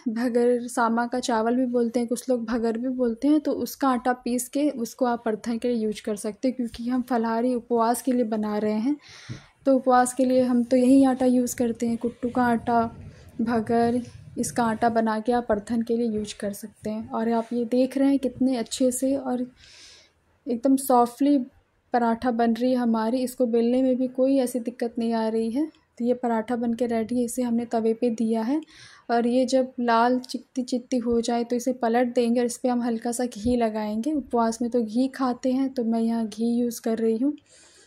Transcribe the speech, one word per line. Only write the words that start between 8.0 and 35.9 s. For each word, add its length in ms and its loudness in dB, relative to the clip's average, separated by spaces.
के 100 0
लिए 140 2
बना 320 -2
रहे 200 0
हैं, 180 0
तो 100 6
उपवास 380 4
के 100 2
लिए 180 4
हम 220 2
तो 120 2
यही 280 8
आटा 220 2
यूज़ 300 2
करते 300 -2
हैं, 120 -2
कुट्टू 320 -6
का 140 0
आटा, 360 2
भगर, 580 0
इसका 260 -2
आटा 260 0
बना 300 0
के 120 -2
आप 160 0
परथन 340 -2
के 140 -2
लिए 120 0
यूज़ 260 -6
कर 200 -6
सकते 360 -12
हैं। 200 -8
और 200 -2
आप 220 -2
ये 140 -2
देख 320 2
रहे 100 4
हैं 100 4
कितने 380 0
अच्छे 360 0
से 240 0
और 300 -4
एकदम 320 2
सॉफ्टली 600 2
पराठा 380 0
बन 220 2
रही 180 0
है 60 0
हमारी, 440 0
इसको 260 -2
बेलने 340 2
में 140 2
भी 140 0
कोई 280 2
ऐसी 220 -2
दिक्कत 380 -6
नहीं 160 -2
आ 140 0
रही 220 -2
है। 200 -2
तो 60 -4
ये 100 2
पराठा 420 -2
बन 180 -2
के 120 -2
रेडी 320 -2
है, 60 0
इसे 180 -4
हमने 220 0
तवे 300 0
पे 160 0
दिया 320 0
है 180 0
और 160 2
ये 200 2
जब 340 0
लाल 400 2
चित्ती 420 -10
चित्ती 360 -4
हो 220 0
जाए 240 -2
तो 120 -2
इसे 160 -2
पलट 420 0
देंगे 260 2
और 60 2
इस 100 -4
पे 120 -2
हम 140 0
हल्का 300 -2
सा 140 -2
घी 300 -2
लगाएंगे। 560 -2
उपवास 500 0
में 80 -4
तो 120 0
घी 260 0
खाते 440 -2
हैं, 160 0
तो 160 -4
मैं 160 0